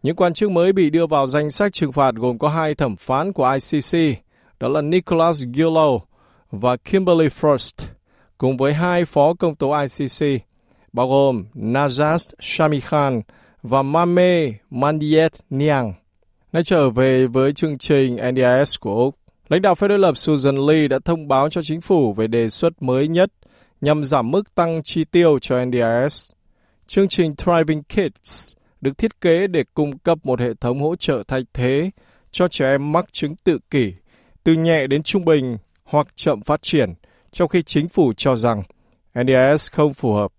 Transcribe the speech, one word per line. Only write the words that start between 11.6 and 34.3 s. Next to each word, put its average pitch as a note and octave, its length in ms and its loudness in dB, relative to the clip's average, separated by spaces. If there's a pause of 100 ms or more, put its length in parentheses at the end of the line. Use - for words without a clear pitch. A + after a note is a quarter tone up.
Shamikhan C#3+ 800 -2 (420)
và C3 180 0
Mame E3+ 680 2 (180)
Mandiet D3+ 640 0 (180)
Niang. C3+ 440 0 (600)
Nay E3 100 0
trở D3+ 260 4
về C3 380 2
với C3 260 0
chương D3 240 -4
trình C3+ 380 0
N B2 200 -4
D C3 40 0
I B2+ 260 4
S - 140 -2
của G#2 160 -6
Úc. B2+ 200 0 (340)
Lãnh E3+ 120 2
đạo F#3+ 140 4
phe G3+ 120 -2
đối G3+ 120 2
lập E3+ 180 2
Susan C#3 380 0
Lee D3 320 2
đã C3+ 180 0
thông E3 220 -4
báo C#3 220 2
cho E3+ 140 -4
chính D#3 180 -6
phủ C#3+ 320 2
về A2 140 -2
đề A#2 220 0
xuất E3+ 320 -2
mới C3 260 0
nhất F3 240 0 (500)
nhằm D3 240 0
giảm C3 260 -2
mức G3+ 240 -4
tăng E3 280 -2
chi D#3+ 220 -4
tiêu E3 340 4
cho B2 260 -2
N B2+ 60 -4
D B2 40 -2
I A#2+ 340 0
S. - 220 -8 (560)
Chương G3 200 0
trình D#3+ 280 -2
Thriving D#3+ 480 0
Kids - 680 -6 (300)
được C#3 160 -4
thiết - 240 -4
kế F3 260 2
để E3+ 160 0 (100)
cung D3 240 -4
cấp E3+ 260 0
một B2+ 160 -2
hệ A#2+ 140 -2
thống B2 280 -4
hỗ D#3+ 140 -2
trợ C3 320 -6
thay C3 260 -4
thế C3+ 380 -2 (400)
cho F3+ 160 0
trẻ C#3 180 -2
em C#3 260 0
mắc F3 200 0
chứng D3+ 320 -6
tự D#3 160 2 (120)
kỷ, A2+ 220 0 (500)